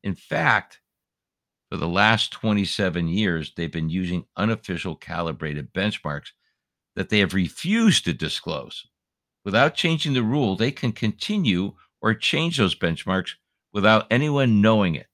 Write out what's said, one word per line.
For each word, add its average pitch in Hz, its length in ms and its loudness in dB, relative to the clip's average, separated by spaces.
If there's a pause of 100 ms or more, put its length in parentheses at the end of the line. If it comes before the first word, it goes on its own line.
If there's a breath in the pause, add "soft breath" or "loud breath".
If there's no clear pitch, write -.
In - 100 -4
fact, 151 680 -2 (880)
for 90 60 -4
the 80 100 -2
last 107 440 2
twenty-seven 95 760 -2
years, 85 480 -2
they've 82 160 -4
been 80 180 -4
using 90 360 -4 (100)
unofficial 95 600 -4
calibrated 78 800 -6
benchmarks 85 580 -4 (640)
that 95 140 -4
they 107 100 4
have 90 140 2
refused 185 720 2
to 85 80 0
disclose. - 720 -8 (600)
Without 117 300 2
changing 160 380 -2
the 127 100 2
rule, 113 320 0
they 117 160 0
can 123 200 -2
continue 107 840 -2 (260 soft breath)
or 113 120 2
change 151 440 -2
those 101 180 2
benchmarks 90 560 -2 (400)
without 104 380 4
anyone 131 520 2
knowing 104 340 4
it. - 180 -12